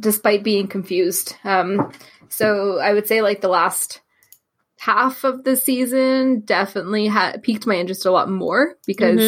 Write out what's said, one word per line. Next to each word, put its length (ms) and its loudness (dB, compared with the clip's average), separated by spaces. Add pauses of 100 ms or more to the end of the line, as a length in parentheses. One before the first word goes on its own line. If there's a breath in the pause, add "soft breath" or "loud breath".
despite 420 0
being 240 0
confused. 680 -2 (100)
Um, 460 0 (380 loud breath)
so 500 0
I 140 2
would 140 0
say, 140 2
like, 200 0
the 60 0
last 540 0 (760 soft breath)
half 460 0
of 200 -2
the 120 2
season 840 0
definitely 680 -2
ha-, 340 0
piqued 260 -2
my 80 2
interest 300 -4
a 60 4
lot 180 2
more 460 0 (120)
because 400 2